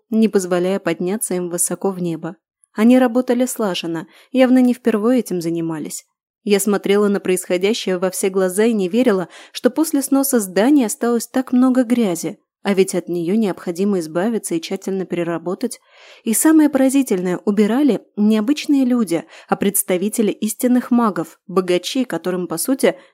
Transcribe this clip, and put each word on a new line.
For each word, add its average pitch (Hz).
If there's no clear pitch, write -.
не 220
позволяя 185
подняться 180
им 180
высоко 175
в 180
небо. 165
Они 240
работали 247
слаженно, 175
явно 254
не 247
впервые 233
этим 185
занимались. 165
Я 202
смотрела 202
на 196
происходящее 185
во 185
все 190
глаза 190
и 240
не 190
верила, 202
что -
после 294
сноса 269
здания 214
осталось 240
так -
много 254
грязи, 220
а 196
ведь 190
от 175
неё 175
необходимо 190
избавиться 175
и 165
тщательно 190
переработать. 175
И 226
самое 311
поразительное, 254
убирали 214
не 214
обычные 269
люди, 226
а -
представители 202
истинных 247
магов, 220
богачи, 180
которым, 180
по 165
сути, 254